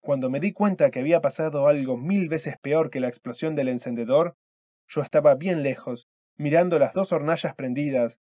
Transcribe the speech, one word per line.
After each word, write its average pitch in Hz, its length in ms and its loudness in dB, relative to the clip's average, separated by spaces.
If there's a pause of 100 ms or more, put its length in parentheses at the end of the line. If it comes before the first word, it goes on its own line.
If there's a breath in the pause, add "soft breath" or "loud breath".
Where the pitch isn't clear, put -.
Cuando 131 280 -2
me 139 100 -2
di 185 120 -2
cuenta 180 380 2
que 127 100 -6
había 160 200 2
pasado 147 460 0
algo 135 320 2
mil 175 300 -2
veces 156 340 -6
peor 151 280 0
que 131 100 -6
la 127 80 -2
explosión 151 460 -6
del 135 140 -2
encendedor, 127 680 0 (540)
yo 151 140 -4
estaba 147 320 4
bien 160 280 -2
lejos, 127 440 -6 (320)
mirando 160 400 2
las - 160 4
dos 190 180 -2
hornallas 156 420 -2
prendidas 131 720 -2